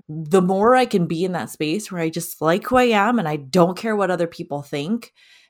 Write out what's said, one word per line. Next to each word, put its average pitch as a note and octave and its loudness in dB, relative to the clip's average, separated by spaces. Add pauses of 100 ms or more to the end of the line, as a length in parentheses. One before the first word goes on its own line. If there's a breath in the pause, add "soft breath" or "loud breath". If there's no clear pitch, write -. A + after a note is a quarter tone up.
The D#3 0
more G3 4
I B3+ 4
can F#3+ 0
be E3 -2
in F#3 -2
that D3 -6
space D#3+ -4
where F3 -6
I D#3+ 0
just - -10
like E3+ 2
who B3 2
I B3+ 6
am A3+ 2
and F3+ -2
I D3+ -4
don't E3+ 2
care A3 -4
what G3 0
other E3+ 0
people E3 -8
think, D#3 -6 (380 soft breath)